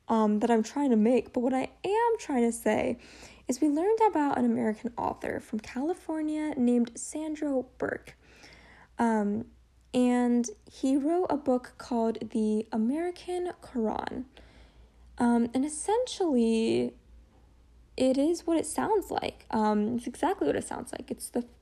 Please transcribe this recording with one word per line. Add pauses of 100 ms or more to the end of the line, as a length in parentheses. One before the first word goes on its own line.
um,
that
I'm
trying
to
make,
but
what
I (140)
am
trying
to
say (520)
is
we
learned (100)
about
an
American
author
from
California
named
Sandro (120)
Burke. (800)
Um, (460)
and (220)
he
wrote
a
book
called
The
American (100)
Quran. (920)
Um,
and
essentially, (1000)
it
is
what
it
sounds
like.
Um,
it's
exactly
what
it
sounds
like.
It's
the, (220)